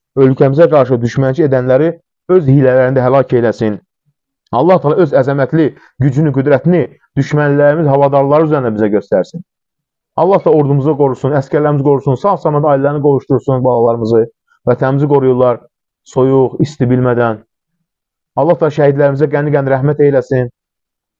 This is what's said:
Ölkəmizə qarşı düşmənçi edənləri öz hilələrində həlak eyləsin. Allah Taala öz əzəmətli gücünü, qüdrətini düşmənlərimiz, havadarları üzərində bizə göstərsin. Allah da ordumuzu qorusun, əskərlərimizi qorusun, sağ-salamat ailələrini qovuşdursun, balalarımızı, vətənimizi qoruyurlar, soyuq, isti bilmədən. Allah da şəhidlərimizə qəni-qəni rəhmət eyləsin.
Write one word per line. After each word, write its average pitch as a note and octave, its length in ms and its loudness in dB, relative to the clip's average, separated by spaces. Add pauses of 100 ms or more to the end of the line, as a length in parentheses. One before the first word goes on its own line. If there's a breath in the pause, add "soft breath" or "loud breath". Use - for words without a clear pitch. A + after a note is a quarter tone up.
(160)
Ölkəmizə C3+ 560 2
qarşı C3 320 0
düşmənçi C3+ 460 -2
edənləri C3 420 0 (400)
öz F3+ 160 2
hilələrində C3 560 2
həlak C3 320 0
eyləsin. A2 460 -2 (720)
Allah D#3+ 260 2
Taala D3+ 240 0
öz C#3 180 -2
əzəmətli C#3 480 -2 (300 soft breath)
gücünü, C#3+ 320 0
qüdrətini C#3 540 0 (340 soft breath)
düşmənlərimiz, D3 720 0
havadarları C#3+ 560 2
üzərində C#3 300 -2
bizə G#2+ 180 0
göstərsin. - 480 -4 (720)
Allah F3+ 300 0
da E3+ 80 2
ordumuzu C#3+ 420 0
qorusun, C3+ 400 -2
əskərlərimizi D3 480 -2
qorusun, C#3 380 0
sağ-salamat D#3 500 -2
ailələrini C#3+ 320 -2
qovuşdursun, C3+ 600 -2
balalarımızı, A#2 640 0 (420)
vətənimizi C#3 400 -2
qoruyurlar, B2+ 540 0 (440)
soyuq, C3+ 540 0
isti - 280 -4
bilmədən. A#2+ 520 -2 (920)
Allah D3 240 0
da D#3+ 140 0
şəhidlərimizə C#3 560 0
qəni-qəni C#3+ 440 -2
rəhmət C#3+ 320 -2
eyləsin. C3 420 0 (720)